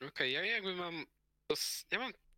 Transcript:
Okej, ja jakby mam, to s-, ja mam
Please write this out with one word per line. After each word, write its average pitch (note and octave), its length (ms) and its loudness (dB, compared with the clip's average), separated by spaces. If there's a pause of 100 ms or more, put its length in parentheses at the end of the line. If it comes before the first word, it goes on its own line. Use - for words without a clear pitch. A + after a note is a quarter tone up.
Okej, C3+ 260 2
ja D#3+ 120 2
jakby G3+ 300 2
mam, E3+ 300 -2 (420)
to D#3 60 4
s-, - 380 -2
ja F#3+ 80 2
mam C4 120 0 (260)